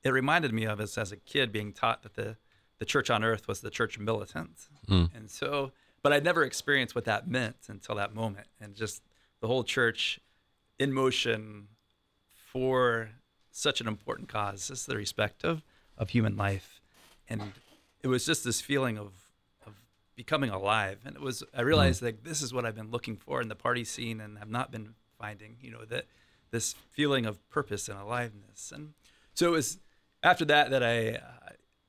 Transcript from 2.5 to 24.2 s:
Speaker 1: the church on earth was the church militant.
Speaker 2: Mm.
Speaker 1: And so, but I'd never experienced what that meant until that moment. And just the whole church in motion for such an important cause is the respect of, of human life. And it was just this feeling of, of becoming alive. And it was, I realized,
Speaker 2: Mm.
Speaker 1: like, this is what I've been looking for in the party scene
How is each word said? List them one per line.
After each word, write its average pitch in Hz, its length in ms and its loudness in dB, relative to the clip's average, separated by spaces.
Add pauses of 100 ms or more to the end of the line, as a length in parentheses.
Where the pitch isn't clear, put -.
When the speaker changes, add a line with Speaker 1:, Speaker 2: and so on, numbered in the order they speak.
Speaker 1:
the 107 60 -6
church 135 260 2
on 110 120 2
earth 113 240 0
was - 140 -4
the 110 80 -10
church 110 300 -2
militant. 104 680 -6 (200)
Speaker 2:
Mm. 87 280 4
Speaker 1:
And 110 140 -16
so, 139 440 -4 (280)
but 143 100 6
I'd 147 120 6
never 165 200 4
experienced 135 520 0
what 120 100 -2
that 107 220 0
meant 123 300 -2 (100)
until 104 280 -8
that 104 200 -2
moment. 107 320 -6 (120)
And 104 140 -16
just 107 300 -8 (380)
the 117 60 -4
whole 123 160 2
church - 560 0 (580)
in 139 160 2
motion 110 720 0 (680)
for 127 760 2 (420)
such - 300 -2
an 117 60 -2
important - 420 -6
cause 101 400 -4
is - 160 -10
the 127 120 -4
respect 107 480 -2
of, 165 160 0 (360)
of 110 120 -2
human 110 280 4
life. 98 440 -2 (460)
And 104 240 -6 (500)
it 131 60 -4
was 127 180 2
just 156 200 0
this 120 160 -2
feeling 131 360 0
of, 104 140 -12 (560)
of 104 60 -20 (420)
becoming 139 340 0
alive. 98 560 2
And - 100 -14
it 143 60 -16
was, 131 220 -6 (100)
I 127 80 -2
realized, 139 400 6
Speaker 2:
Mm. 120 40 -4
Speaker 1:
like, 110 180 -6
this 151 180 -6
is 123 120 -6
what 120 120 -2
I've 110 100 -4
been 110 160 -12
looking 117 260 -6
for 139 240 -4
in 113 80 -4
the 107 60 -10
party 120 280 -2
scene 117 380 -6